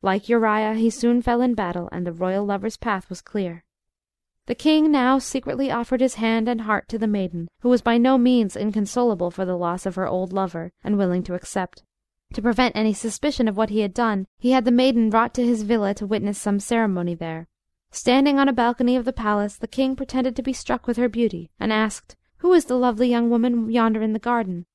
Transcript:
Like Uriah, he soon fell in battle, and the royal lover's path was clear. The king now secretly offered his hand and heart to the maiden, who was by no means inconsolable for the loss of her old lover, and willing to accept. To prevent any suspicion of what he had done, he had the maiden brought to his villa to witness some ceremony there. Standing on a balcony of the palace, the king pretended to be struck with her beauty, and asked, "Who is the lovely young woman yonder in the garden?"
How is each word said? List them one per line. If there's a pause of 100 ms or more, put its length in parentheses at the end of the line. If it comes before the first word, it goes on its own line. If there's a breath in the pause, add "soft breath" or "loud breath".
Like
Uriah,
he
soon
fell
in
battle,
and
the
royal
lover's
path
was
clear. (840)
The
king
now
secretly
offered
his
hand
and
heart
to
the
maiden, (140)
who
was
by
no
means
inconsolable
for
the
loss
of
her
old
lover, (140)
and
willing
to
accept. (520)
To
prevent
any
suspicion
of
what
he
had
done, (140)
he
had
the
maiden
brought
to
his
villa
to
witness
some
ceremony
there. (420)
Standing
on
a
balcony
of
the
palace,
the
king
pretended
to
be
struck
with
her
beauty,
and
asked, (220)
"Who
is
the
lovely
young
woman
yonder
in
the
garden?"